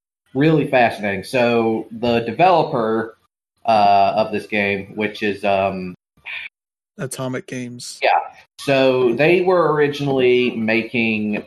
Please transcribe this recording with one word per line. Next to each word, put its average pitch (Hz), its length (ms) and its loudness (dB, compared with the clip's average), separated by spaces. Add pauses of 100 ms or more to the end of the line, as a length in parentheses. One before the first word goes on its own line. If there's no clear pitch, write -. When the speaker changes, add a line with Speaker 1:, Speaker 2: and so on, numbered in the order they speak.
(340)
Speaker 1:
really 151 340 2
fascinating. 104 560 0
So 117 640 0
the 117 300 -2
developer, 117 960 0 (480)
uh, 101 520 4
of 107 140 0
this 101 160 -6
game, 101 480 -2
which 104 280 -6
is, 101 220 -4
um, 95 500 -2 (1040)
Speaker 2:
Atomic 131 480 -8
Games. 123 560 -12
Speaker 1:
Yeah. - 160 2 (420)
So 131 540 2
they 160 260 4
were 175 320 2
originally 139 800 2
making, 110 960 -2